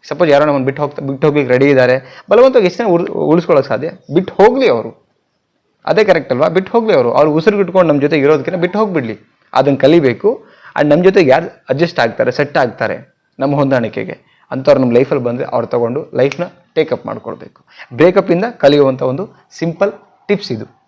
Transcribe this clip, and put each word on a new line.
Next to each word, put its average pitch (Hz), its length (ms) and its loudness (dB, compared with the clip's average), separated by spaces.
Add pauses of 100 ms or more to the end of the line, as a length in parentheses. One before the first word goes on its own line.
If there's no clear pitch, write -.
ಸಪೋಸ್ 156 260 -2
ಯಾರೋ 143 160 6
ನಮ್ಮನ್ನು 139 200 -2
ಬಿಟ್ಟು 139 160 -4
ಹೋಗ್ತಾ, 143 240 -8
ಬಿಟ್ಟು 139 220 -2
ಹೋಗ್ಲಿಕ್ಕೆ 143 260 0
ರೆಡಿ 131 160 4
ಇದ್ದಾರೆ, 131 600 0
ಬಲವಂತವಾಗಿ 240 380 4
ಎಷ್ಟು 180 160 -4
ಜನ 214 120 -2
ಉಳ್-, 170 160 -2
ಉಳಿಸ್ಕೊಳ್ಳೋಕೆ 151 560 0
ಸಾಧ್ಯ? 131 240 -6 (240)
ಬಿಟ್ಟು 190 180 -2
ಹೋಗ್ಲಿ 247 360 2
ಅವರು, 113 220 -4 (960)
ಅದೇ 190 180 0
ಕರೆಕ್ಟ್ 170 280 2
ಅಲ್ವಾ? 131 160 0
ಬಿಟ್ಟು 180 240 -4
ಹೋಗ್ಲಿ 220 240 0
ಅವರು. 120 180 2
ಅವ್ರು 151 180 2
ಉಸಿರು 202 300 0
ಇಟ್ಕೊಂಡು 180 280 0
ನಮ್ಮ 143 120 2
ಜೊತೆ 147 180 0
ಇರೋದಕ್ಕಿಂತ 147 380 0
ಬಿಟ್ಟು 180 220 -4
ಹೋಗ್ಬಿಡ್ಲಿ. 151 360 -4 (380)
ಅದನ್ನು 139 260 0
ಕಲಿಬೇಕು. 147 500 2 (480)
And 147 120 0
ನಮ್ಮ 160 140 2
ಜೊತೆ 190 220 4
ಯಾರು 139 440 0
ಅಡ್ಜಸ್ಟ್ 147 300 -4
ಆಗ್ತಾರೆ, 120 320 -2
ಸೆಟ್ 143 260 -4
ಆಗ್ತಾರೆ 120 600 -6 (220)
ನಮ್ಮ 139 160 -2
ಹೊಂದಾಣಿಕೆಗೆ, 131 600 -2 (360)
ಅಂಥವ್ರು 135 300 2
ನಮ್ಮ 123 120 0
ಲೈಫಲ್ಲಿ 131 300 0
ಬಂದರೆ 120 280 -4
ಅವ್ರು 120 160 -4
ತಗೊಂಡು 120 480 -4
ಲೈಫ್ನ 139 280 -2 (320)
ಟೇಕಪ್ 156 300 -4
ಮಾಡ್ಕೊಳ್ಬೇಕು. - 600 -14 (280)
ಬ್ರೇಕಪ್ಪಿಂದ 180 520 2 (120)
ಕಲಿಯುವಂಥ 143 440 2
ಒಂದು 135 220 -4 (360)
ಸಿಂಪಲ್ 170 320 -2 (360)
ಟಿಪ್ಸ್ 196 240 -4
ಇದು. 107 140 -8 (220)